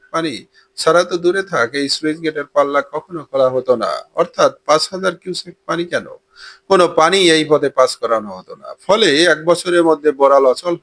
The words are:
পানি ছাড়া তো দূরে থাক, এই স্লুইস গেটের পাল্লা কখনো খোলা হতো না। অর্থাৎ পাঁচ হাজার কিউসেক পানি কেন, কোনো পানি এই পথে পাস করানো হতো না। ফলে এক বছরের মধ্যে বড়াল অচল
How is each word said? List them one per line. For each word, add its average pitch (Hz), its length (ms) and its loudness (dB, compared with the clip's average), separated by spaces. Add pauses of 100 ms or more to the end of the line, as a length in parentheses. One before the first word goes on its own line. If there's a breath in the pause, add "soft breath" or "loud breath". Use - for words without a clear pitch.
(120)
পানি 151 340 -6 (300 soft breath)
ছাড়া 170 280 2
তো 185 140 -6
দূরে 180 260 -2
থাক, 135 300 -2
এই 139 160 -4
স্লুইস 156 320 -6
গেটের 151 220 -6
পাল্লা 143 380 -2
কখনো 151 500 -12
খোলা 131 180 2
হতো 127 260 -2
না। 92 280 -4 (120)
অর্থাৎ 160 380 0 (120)
পাঁচ 156 260 0
হাজার 185 240 -4
কিউসেক 175 400 -12 (100)
পানি 170 200 -4
কেন, 135 200 -6 (600 loud breath)
কোনো 180 200 4
পানি 170 440 2
এই 156 180 2
পথে 143 200 2
পাস 127 260 0
করানো 110 340 -4
হতো 92 260 -16
না। - 200 -18 (120)
ফলে 180 360 2
এক 156 220 0
বছরের 175 380 2
মধ্যে 151 280 2
বড়াল 139 340 4
অচল 170 380 0